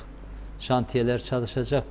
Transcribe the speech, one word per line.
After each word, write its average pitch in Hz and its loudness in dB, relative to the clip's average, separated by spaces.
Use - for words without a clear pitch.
şantiyeler 123 2
çalışacak, 123 0